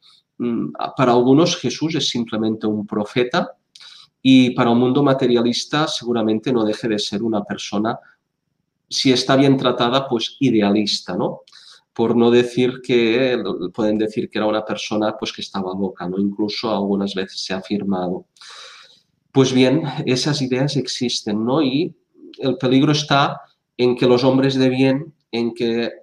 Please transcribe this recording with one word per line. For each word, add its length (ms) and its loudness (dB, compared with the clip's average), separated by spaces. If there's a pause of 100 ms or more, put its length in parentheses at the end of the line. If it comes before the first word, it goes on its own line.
(380)
mm, 340 -4 (240)
para 160 4
algunos 460 4
Jesús 380 -4
es 140 -2
simplemente 580 -2
un 180 -2
profeta 680 -2 (680)
y 300 6
para 200 2
un 80 4
mundo 240 2
materialista 840 2
seguramente 640 -2
no 140 2
deje 220 -4
de 120 -2
ser 240 -4
una 200 -2
persona, 560 -6 (880)
si 220 0
está 240 2
bien 220 4
tratada, 500 0
pues 320 -4
idealista, 760 0
¿no? 260 -6 (520)
Por 220 0
no 140 6
decir 540 2
que, 580 2 (320)
pueden 240 0
decir 320 -2
que 80 -6
era 100 0
una 160 -2
persona, 540 -4
pues, 160 -8
que 80 -14
estaba 320 -8
loca, 340 -6
¿no? 120 -4
Incluso 540 -2
algunas 420 -2
veces 280 -8
se 100 -8
ha 40 -4
afirmado. 720 -4 (1040)
Pues 200 4
bien, 300 4 (240)
esas 360 -2
ideas 360 -2
existen, 640 -4
¿no? 180 2
Y 340 -2 (420)
el 200 -2
peligro 340 2
está 500 0 (340)
en 200 2
que 100 0
los 180 4
hombres 320 2
de 140 4
bien, 440 0 (180)
en 220 -2
que 380 -2 (120)